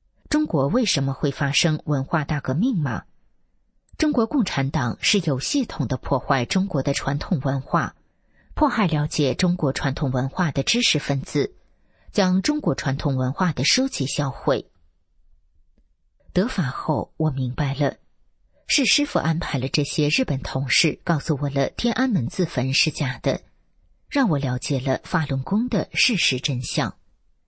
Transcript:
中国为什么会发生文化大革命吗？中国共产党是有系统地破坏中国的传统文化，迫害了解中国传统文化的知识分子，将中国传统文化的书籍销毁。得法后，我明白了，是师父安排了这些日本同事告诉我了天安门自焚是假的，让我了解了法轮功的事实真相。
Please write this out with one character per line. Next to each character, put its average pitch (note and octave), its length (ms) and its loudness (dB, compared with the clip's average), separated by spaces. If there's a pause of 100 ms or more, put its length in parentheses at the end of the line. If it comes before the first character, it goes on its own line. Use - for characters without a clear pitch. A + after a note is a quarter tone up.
(280)
中 D4+ 180 2
国 C#3 220 2
为 A#3 160 2
什 C#3 200 0
么 C3+ 80 0
会 C#3 180 0
发 C#3 220 -2
生 D#3 320 2
文 C#3 200 0
化 D3+ 200 -2
大 D3+ 160 -2
革 B2+ 140 -2
命 A3 220 2
吗？ D3 280 -2 (920)
中 D4+ 160 2
国 A3+ 140 2
共 A#3+ 180 0
产 C3+ 260 -2
党 B2 300 -2
是 - 200 2
有 C#3 180 0
系 C#4 260 0
统 - 220 -4
地 C3 100 -2
破 - 220 -2
坏 C3 260 2
中 F#3+ 220 0
国 C3+ 160 -2
的 C#3+ 100 0
传 C#3+ 260 -2
统 D#3+ 220 -2
文 C3+ 200 0
化， C#3 340 -2 (600)
迫 D4+ 140 4
害 G#3+ 180 2
了 D3+ 200 2
解 C#3 280 2
中 F3 220 2
国 C3+ 160 0
传 C#3+ 220 -2
统 C3+ 160 0
文 C3 180 0
化 E3 220 -2
的 C3+ 140 -2
知 A#3+ 180 0
识 - 160 2
分 C#3 240 -2
子， - 320 -2 (560)
将 F#3 320 2
中 D4+ 180 0
国 D3+ 140 0
传 C3+ 220 -2
统 C3+ 200 0
文 B2+ 160 0
化 F3+ 200 0
的 F3 120 -2
书 C4 240 2
籍 - 180 -4
销 C#3+ 240 -2
毁。 - 400 -2 (1600)
得 G3+ 160 2
法 E3+ 160 -2
后， - 520 -4
我 D#3 140 2
明 B2+ 240 -2
白 C#3 200 0
了， - 240 0 (680)
是 - 180 2
师 C#4+ 220 2
父 - 140 0
安 D#3+ 180 0
排 D3+ 200 -4
了 A2+ 100 -2
这 C#3+ 160 0
些 D3 240 0
日 B3+ 160 2
本 C3+ 160 -2
同 - 280 -4
事 - 360 0
告 D#3 160 2
诉 D3 200 -2
我 C#3+ 80 -2
了 C#3 220 0
天 - 240 -2
安 C4 160 0
门 D3 160 2
自 F3+ 180 -2
焚 C3 300 -2
是 - 160 2
假 C3 280 -4
的， - 240 0 (640)
让 C4+ 200 2
我 D3 100 2
了 B2+ 200 0
解 C3+ 220 0
了 C3+ 240 0
法 D#3+ 220 0
轮 C3+ 180 0
功 A3+ 240 0
的 F#3+ 240 0
事 - 240 2
实 C3 240 0
真 C3 220 -2
相。 - 340 -2 (520)